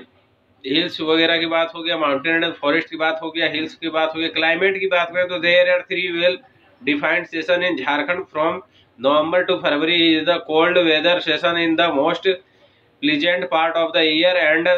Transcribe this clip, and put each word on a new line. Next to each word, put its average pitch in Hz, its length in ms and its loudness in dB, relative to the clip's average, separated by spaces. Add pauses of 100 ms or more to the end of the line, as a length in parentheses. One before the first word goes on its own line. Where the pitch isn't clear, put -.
(640)
हिल्स 165 380 -2
वगैरह 160 380 2
की 165 60 -2
बात 165 300 0
हो 165 80 -10
गया, 165 140 -4
माउंटेन 156 460 0
एंड 165 100 -2
फॉरेस्ट 156 360 -2
की 160 80 -10
बात 160 260 -2
हो 160 80 -10
गया, 160 180 -2
हिल्स 151 260 -6
की 165 140 -8
बात 156 260 -2
हो 160 40 -4
गया। 165 100 -2 (100)
क्लाइमेट 170 400 0
की 190 160 -2
बात 170 180 0
करें 180 140 0
तो 180 160 -6
there 175 320 4
are 180 160 -2
three 180 180 -2 (100)
well 180 180 2 (440)
defined 156 480 0
season 170 340 -2
in 180 140 -2
Jharkhand। 143 520 -4
From 151 320 -2 (360)
November 156 480 2
to 175 160 -2
February 160 540 2
is 156 100 -2
the 170 220 0
cold 165 280 2
weather 170 460 2
season 170 360 -2
in 165 180 0
the 165 180 2
most 165 340 0 (720)
pleasant 170 500 0
part 165 240 0
of 165 180 -2
the 165 100 2
year 165 320 2
and 165 300 2 (120)